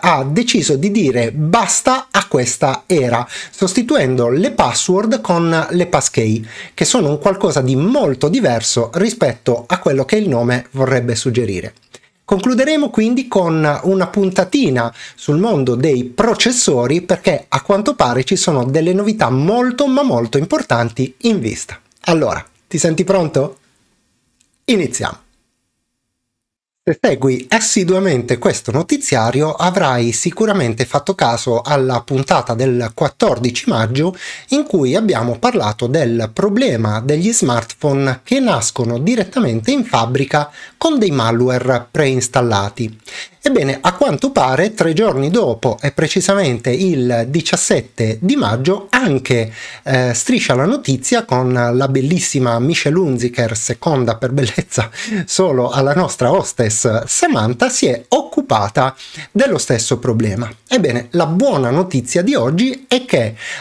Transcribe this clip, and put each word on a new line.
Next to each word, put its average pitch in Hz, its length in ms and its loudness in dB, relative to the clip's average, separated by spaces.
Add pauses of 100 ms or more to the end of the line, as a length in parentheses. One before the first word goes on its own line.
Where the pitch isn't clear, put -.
ha 160 220 2
deciso 160 520 0
di 151 140 0
dire 127 420 2
basta 190 800 0
a 196 160 0
questa 131 640 0
era, 127 400 2 (240)
sostituendo 180 760 0
le 151 240 2
password 202 680 0
con 170 480 0
le 175 160 0
passkey, 113 580 0 (300)
che - 100 -4
sono 160 260 2
un 147 100 0
qualcosa 185 420 2
di 131 140 2
molto 160 520 2
diverso 123 680 0
rispetto 170 720 0
a 180 100 -2
quello 139 260 0
che 127 120 -4
il 214 120 0
nome 123 440 0
vorrebbe 127 420 0
suggerire. 110 600 -4 (500)
Concluderemo 262 640 0
quindi 247 380 0
con 160 560 2
una 185 240 0
puntatina 185 840 0 (220)
sul - 240 -2
mondo 151 380 0
dei 127 300 2
processori, 175 960 0
perché 175 440 -2
a - 140 -2
quanto 208 320 0
pare 131 300 0
ci 196 120 0
sono 151 280 0
delle 160 300 0
novità 208 360 0
molto 240 560 2
ma 262 160 2
molto 135 380 0
importanti 131 760 -2 (100)
in 220 160 2
vista. 104 400 -8 (260)
Allora, 143 380 0 (240)
ti 165 120 -4
senti 165 240 2
pronto? 160 540 0 (1120)
Iniziamo! - 480 -2 (1700)
Se 160 180 -2
segui 135 460 0
assiduamente 185 920 0
questo - 360 -2
notiziario, 147 800 0
avrai 151 580 0
sicuramente 160 720 -2
fatto 156 320 -2
caso 117 460 0
alla 131 400 0
puntata 131 520 0
del 120 400 0
quattordici 127 760 0
maggio, 135 440 0 (360)
in 285 160 0
cui 147 300 2
abbiamo 123 440 0
parlato 127 480 0
del 117 460 0
problema 180 680 0
degli 151 320 0
smartphone 135 920 0
che 269 160 0
nascono 120 580 0
direttamente 180 720 0
in 269 140 0
fabbrica 135 640 0 (240)
con 320 240 0
dei 202 120 2
malware 123 800 0
preinstallati. 120 1120 -2 (400)
Ebbene, 180 400 0
a 180 140 0
quanto 269 380 0
pare, 160 420 2
tre 165 180 0
giorni 156 380 0
dopo, 160 520 0
e 143 120 -2
precisamente 160 760 0
il 123 600 0
diciassette 139 880 -2
di 196 160 0
maggio, 175 540 0
anche, 127 640 0 (300)
eh, 127 300 0
Striscia - 400 0
la 127 120 2
Notizia, 226 580 0
con 127 300 0
la 123 340 2
bellissima 135 720 0
Michelle 151 400 0
Hunziker, 120 560 -2
seconda 120 640 -2
per 123 160 -4
bellezza 120 560 -2 (360)
solo 131 440 0
alla 135 240 2
nostra 147 400 0
hostess 117 720 0
Samantha, 202 640 0
si 254 160 0
è 123 240 0
occupata 131 840 0 (380)
dello 220 260 2
stesso - 400 -2
problema. 110 540 -2 (160)
Ebbene, 131 440 0
la 170 140 2
buona 165 440 0
notizia 170 540 0
di 269 120 0
oggi 175 540 0
è 247 160 0
che, 113 280 0 (280)